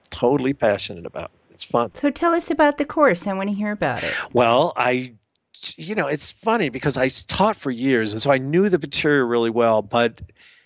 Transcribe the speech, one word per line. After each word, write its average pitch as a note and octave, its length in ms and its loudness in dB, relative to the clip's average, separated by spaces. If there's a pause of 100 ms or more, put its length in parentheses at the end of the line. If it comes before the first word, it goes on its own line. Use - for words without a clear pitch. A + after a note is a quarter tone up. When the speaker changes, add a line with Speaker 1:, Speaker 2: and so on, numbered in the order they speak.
(120)
Speaker 1:
totally B2+ 420 2
passionate G2+ 540 -2
about. - 240 -12 (180)
It's - 140 -14
fun. - 320 -2
Speaker 2:
So C#4+ 160 0
tell E4+ 220 0
us E4+ 180 -2
about D4 260 2
the C#4+ 80 -2
course. B3+ 400 0
I G3 80 -4
wanna G3 200 -4
hear G#3 180 -4
about C#3+ 320 -4
it. - 100 -6 (180)
Speaker 1:
Well, B2 460 4
I, B2+ 360 -2 (640)
you E3 200 -10
know, F3 100 0
it's C#3+ 260 -4
funny A3 380 -2
because C3 280 -2
I C3 100 2
taught - 480 0
for - 160 -6
years, A#2 420 0
and A2 80 -6
so C#3 80 2
I C3+ 80 6
knew D#3+ 320 2
the F3 80 4
material C#3+ 480 0
really A#2 240 0
well. A2+ 320 2
But A#2 400 -2 (440)